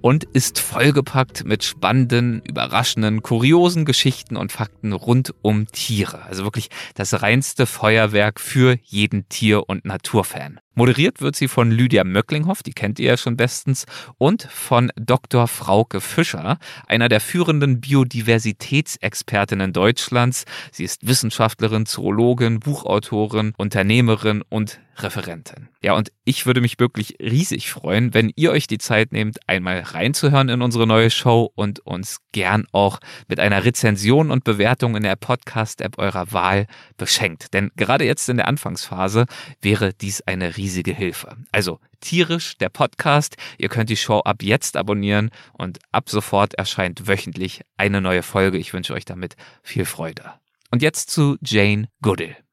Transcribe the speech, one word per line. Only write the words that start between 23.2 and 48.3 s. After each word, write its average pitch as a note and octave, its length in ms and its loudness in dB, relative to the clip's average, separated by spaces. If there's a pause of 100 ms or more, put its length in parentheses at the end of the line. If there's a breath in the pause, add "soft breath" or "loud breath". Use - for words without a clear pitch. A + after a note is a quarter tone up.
Unternehmerin G#2 960 2
und G#2+ 320 -6 (160)
Referentin. F#2 680 -10 (140)
Ja, G2 120 2
und G#2 200 -2 (100)
ich - 220 -2
würde B2+ 160 2
mich - 180 0
wirklich A#2 400 -2
riesig C3 500 -2
freuen, A2 440 0
wenn A2+ 240 4
ihr D#3+ 140 2
euch - 140 0
die G#2+ 120 -4
Zeit A2 340 0
nehmt, G#2+ 340 -4
einmal F#2 340 -2
reinzuhören C3+ 680 2
in B2 140 0
unsere A#2 260 2
neue A2+ 220 6
Show A#2 440 2
und G#2 280 -4
uns - 380 -10 (120)
gern G2+ 400 0
auch G2 280 2 (280 loud breath)
mit - 140 -2
einer G2+ 240 2
Rezension A#2+ 640 2
und C3 140 0
Bewertung A2+ 500 0
in G#2+ 80 -2
der G2 140 0
Podcast-App - 800 -6
eurer F#2 340 -4
Wahl G2 360 0 (280 loud breath)
beschenkt. - 580 -4
Denn G2 220 0
gerade A#2+ 300 0
jetzt B2+ 240 -2
in B2 80 0
der - 100 0
Anfangsphase F#2+ 800 -2 (360 loud breath)
wäre G2+ 320 0
dies - 280 -8
eine F#2 340 -4
riesige F2+ 380 -4
Hilfe. - 420 -8 (160)
Also F#2 300 -2 (180)
Tierisch, E3+ 580 -2
der F#2+ 120 -2
Podcast. - 640 0 (220 loud breath)
Ihr - 100 -4
könnt A2+ 220 -2
die G#2+ 80 0
Show G#2+ 220 0
ab - 240 -2
jetzt G#2+ 340 0
abonnieren G#2 520 0 (220 loud breath)
und F#2 280 -10 (120)
ab - 180 -2
sofort G2+ 440 0
erscheint F#2+ 520 -6
wöchentlich F#2+ 580 -4 (120)
eine G2+ 240 0
neue F#2 240 0
Folge. F#2+ 340 0